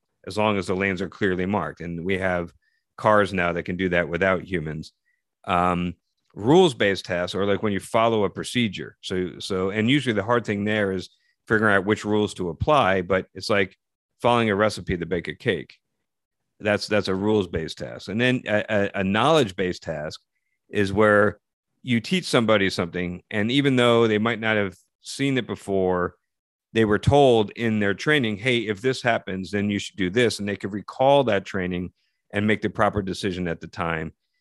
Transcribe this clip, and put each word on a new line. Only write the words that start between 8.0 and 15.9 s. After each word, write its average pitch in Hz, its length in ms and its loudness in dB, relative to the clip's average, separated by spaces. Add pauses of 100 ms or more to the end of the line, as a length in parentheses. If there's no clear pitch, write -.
a 95 60 0
procedure. 90 720 -4
So, 92 380 -6
so, 95 320 -4
and 110 180 0
usually 127 240 0
the 101 80 0
hard 117 240 0
thing 101 180 -4
there 104 280 0
is 95 180 -6 (380)
figuring 107 260 4
out 98 120 4
which 104 200 0
rules 104 300 0
to 90 140 -4
apply, 98 520 2
but 92 320 -2
it's - 160 -12
like 98 260 0 (460)
following 117 300 4
a 98 40 4
recipe 98 420 0
to 85 100 -6
bake 85 200 -4
a 76 60 -10
cake. 87 400 -4 (880)